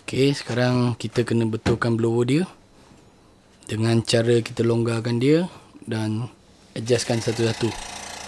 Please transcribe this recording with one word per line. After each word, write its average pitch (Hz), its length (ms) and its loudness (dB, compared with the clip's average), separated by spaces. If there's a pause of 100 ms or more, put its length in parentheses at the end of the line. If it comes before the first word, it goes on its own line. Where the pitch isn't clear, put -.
Okey, 139 320 2
sekarang 123 640 0
kita 117 240 -2
kena 117 240 2
betulkan 113 480 0
blower 117 320 2
dia 147 180 2 (1300)
dengan 113 320 2
cara 117 400 2
kita 117 240 -4
longgarkan 117 560 0
dia 156 240 4 (400)
dan 110 400 -4 (480)
adjustkan 117 480 0
satu-satu. 113 480 0 (580)